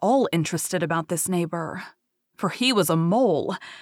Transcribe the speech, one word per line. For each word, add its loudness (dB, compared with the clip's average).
all 4
interested -2
about -2
this -2
neighbor, -4
for -2
he 0
was 2
a 2
mole. 2